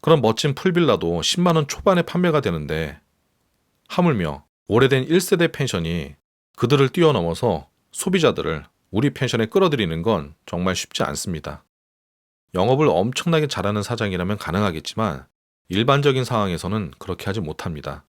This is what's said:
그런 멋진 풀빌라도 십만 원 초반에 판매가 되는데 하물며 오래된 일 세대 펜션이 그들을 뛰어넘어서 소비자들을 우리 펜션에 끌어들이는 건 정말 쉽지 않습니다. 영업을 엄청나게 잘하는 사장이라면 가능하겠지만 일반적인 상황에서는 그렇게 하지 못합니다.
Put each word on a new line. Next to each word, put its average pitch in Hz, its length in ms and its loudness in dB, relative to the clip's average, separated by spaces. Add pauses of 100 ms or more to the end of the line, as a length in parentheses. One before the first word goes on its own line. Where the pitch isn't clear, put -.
그런 156 200 4
멋진 113 340 2
풀빌라도 101 640 2
십만 175 340 2
원 151 120 2
초반에 180 340 2
판매가 170 400 0
되는데 78 580 -4 (880)
하물며 98 580 0 (220)
오래된 131 380 4
일 175 160 2
세대 170 300 2
펜션이 85 640 -4 (420)
그들을 131 320 4
뛰어넘어서 95 800 0 (220)
소비자들을 82 760 0 (260)
우리 135 200 0
펜션에 117 360 -2
끌어들이는 117 540 0
건 85 340 -2 (100)
정말 90 300 -2
쉽지 - 280 -6
않습니다. 73 600 -6 (920)
영업을 127 340 2
엄청나게 131 600 0
잘하는 104 340 -2
사장이라면 101 560 -4
가능하겠지만 87 880 -4 (440)
일반적인 131 540 2
상황에서는 98 760 -2
그렇게 - 260 -8
하지 101 160 -4
못합니다. 73 640 -8 (140)